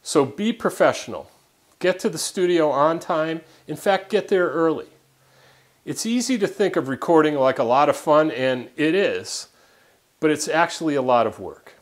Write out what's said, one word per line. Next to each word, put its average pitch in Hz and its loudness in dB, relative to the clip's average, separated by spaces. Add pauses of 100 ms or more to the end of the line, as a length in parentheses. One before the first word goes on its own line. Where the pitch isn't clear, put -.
So - 0
be 208 -4
professional. 135 -2 (480)
Get 185 0
to 220 -2
the 160 -6
studio 175 0
on 156 2
time. 160 -4 (260)
In 151 -8
fact, 190 -2
get 190 -2
there 180 2
early. 160 -2 (960)
It's 143 -8
easy 240 -2
to 196 0
think 185 -2
of 135 -2
recording 151 2
like 131 2
a 131 2
lot 135 4
of - 0
fun, 156 4
and 127 -2
it 156 0
is, 110 -4 (720)
but 156 2
it's 147 -2
actually 160 -2
a 135 0
lot 123 4
of 101 -8
work 85 -16